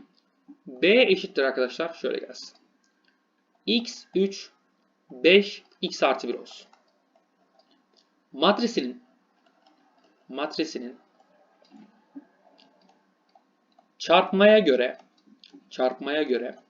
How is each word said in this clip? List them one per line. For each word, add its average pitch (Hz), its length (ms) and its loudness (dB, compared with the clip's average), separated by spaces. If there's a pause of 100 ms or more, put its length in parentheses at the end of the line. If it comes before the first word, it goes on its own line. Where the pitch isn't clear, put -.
(680)
B 165 360 2
eşittir 190 400 0
arkadaşlar. 131 500 -2
Şöyle 123 260 -6
gelsin. - 380 -16 (1080)
X 233 380 -2 (100)
üç, 196 360 -2 (600)
beş, 170 520 4 (180)
X - 220 -6
artı 131 260 0
bir 113 60 -4
olsun. - 320 -16 (1700)
Matrisinin, 170 720 -2 (1300)
matrisinin 135 680 -8 (3000)
çarpmaya 190 600 4
göre, 131 400 2 (720)
çarpmaya 139 520 -4
göre 123 340 -4 (140)